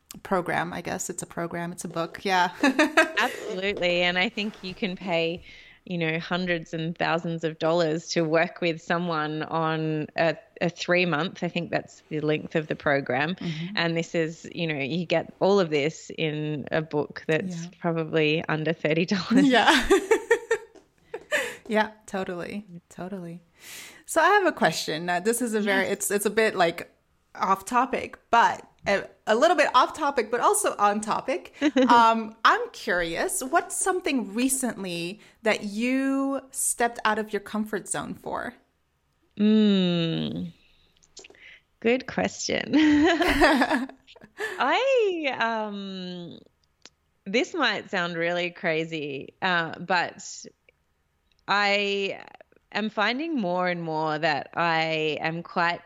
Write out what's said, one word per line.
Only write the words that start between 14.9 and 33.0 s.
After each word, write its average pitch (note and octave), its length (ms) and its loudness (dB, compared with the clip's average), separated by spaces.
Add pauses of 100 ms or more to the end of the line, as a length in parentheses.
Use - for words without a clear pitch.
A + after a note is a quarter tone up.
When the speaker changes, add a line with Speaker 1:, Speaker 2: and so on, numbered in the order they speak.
Speaker 2:
get - 340 -2
all G3 200 4
of E3+ 100 2
this D3+ 480 -2
in D3+ 540 -4
a D#3+ 100 0
book - 460 -4
that's E3+ 380 -2
Speaker 1:
Yeah. F3+ 40 -12 (100)
Speaker 2:
probably D#3+ 720 0
under D#3 240 0
thirty D#3+ 320 0
dollars. A3 400 4
Speaker 1:
Yeah. B3+ 480 6
<laughs> F#4+ 60 6 (1700)
Yeah, G#3+ 220 2 (160)
totally. F#3+ 580 -8 (260)
Totally. F3 520 -12 (640)
So - 160 2
I D#4+ 60 6
have G4 180 6
a D#4+ 60 4
question. E3 560 -2
Now, F3 120 0
this A#3 220 0
is A3+ 140 -2
a G#3 60 2
very, G3 240 2
Speaker 2:
Yes. G3+ 80 -2
Speaker 1:
it's, - 180 -4
it's G3+ 160 0
a - 20 2
bit, A3 260 2
like, E3+ 360 0 (420)
off F#3+ 320 0
topic, B3 540 -2 (100)
but A3 320 4 (260)
a, G3+ 180 0 (200)
a G#3+ 100 4
little D#4 220 6
bit D4 160 4
off D4 240 4
topic, C#4 320 0
but A#3+ 120 -2
also E4+ 360 2
on G#3 240 2
topic. - 580 -4
Speaker 2:
<laughs> C4 300 2
Speaker 1:
Um, A3+ 460 4 (100)
I'm G4+ 260 4
curious, F3+ 720 -2